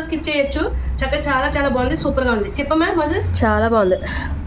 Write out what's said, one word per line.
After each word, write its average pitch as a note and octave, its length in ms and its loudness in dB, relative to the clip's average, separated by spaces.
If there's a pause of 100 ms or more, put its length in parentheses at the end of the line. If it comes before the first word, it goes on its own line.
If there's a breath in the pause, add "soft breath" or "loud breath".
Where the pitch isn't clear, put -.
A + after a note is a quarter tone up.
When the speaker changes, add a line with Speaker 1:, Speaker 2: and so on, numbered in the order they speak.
Speaker 1:
స్కిప్ D#4 240 -6
చేయొచ్చు. C#4+ 340 0 (360 loud breath)
చక్కగా D4 300 0
చాలా, C4+ 260 2
చాలా C#4+ 200 0
బాగుంది, C4 280 0
సూపర్గా C4 340 2
ఉంది. G3+ 120 -2 (100)
చెప్పమ్మా D#4+ 300 2 (100)
మధు. D4+ 220 0 (200)
Speaker 2:
చాలా G#3+ 340 4
బాగుంది, F#3+ 220 4 (500 loud breath)